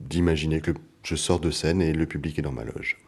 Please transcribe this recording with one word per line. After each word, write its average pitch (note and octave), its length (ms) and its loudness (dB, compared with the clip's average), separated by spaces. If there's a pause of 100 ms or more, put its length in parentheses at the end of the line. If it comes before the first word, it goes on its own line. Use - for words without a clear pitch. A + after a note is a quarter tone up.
(100)
d'imaginer D#2+ 500 2
que E2 120 0 (320)
je - 100 -4
sors F2+ 240 2
de E2 140 0
scène E2+ 280 2
et D#2+ 120 4
le D#2+ 120 2
public D#2 340 -4
est D2 40 0
dans D2 100 -4
ma A#1 120 -6
loge. - 440 -6